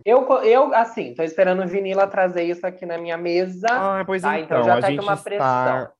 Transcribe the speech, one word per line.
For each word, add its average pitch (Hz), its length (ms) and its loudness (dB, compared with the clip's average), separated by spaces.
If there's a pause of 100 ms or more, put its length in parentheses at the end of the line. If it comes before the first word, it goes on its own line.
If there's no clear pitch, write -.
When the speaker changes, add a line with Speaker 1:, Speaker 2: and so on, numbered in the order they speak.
Speaker 1:
Eu 247 200 6
co-, 262 160 2
eu, 247 340 4
assim, 226 400 -2
tô 165 80 -4
esperando 185 400 0
o 185 40 -4
Vinila 190 380 0
trazer 185 380 0
isso 175 240 -4
aqui 185 180 -10
na 170 120 -8
minha 170 200 -6
mesa. 180 540 -2
Speaker 2:
Ah, 196 340 -2
pois 190 180 -4
Speaker 1:
Tá? 151 140 0
Speaker 2:
então, 160 220 -2
Speaker 1:
Então 123 60 2
já 117 120 4
Speaker 2:
a 123 40 0
Speaker 1:
tá - 80 2
Speaker 2:
gente 143 100 -2
Speaker 1:
com 196 60 -6
uma 202 80 0
Speaker 2:
está, 196 100 -6
Speaker 1:
pressão. 127 640 0 (100)